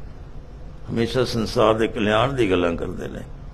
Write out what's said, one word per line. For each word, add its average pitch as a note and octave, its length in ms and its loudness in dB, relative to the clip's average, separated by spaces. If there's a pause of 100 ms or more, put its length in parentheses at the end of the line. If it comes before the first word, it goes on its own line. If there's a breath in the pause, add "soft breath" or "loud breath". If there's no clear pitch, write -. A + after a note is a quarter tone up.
(920)
ਹਮੇਸ਼ਾ A#2 340 2
ਸੰਸਾਰ A2 500 4
ਦੇ A2 140 2
ਕਲਿਆਣ A2 440 2
ਦੀ A#2 180 2
ਗੱਲਾਂ F2 260 2
ਕਰਦੇ D2 320 -6
ਨੇ। C#2 120 -10 (340)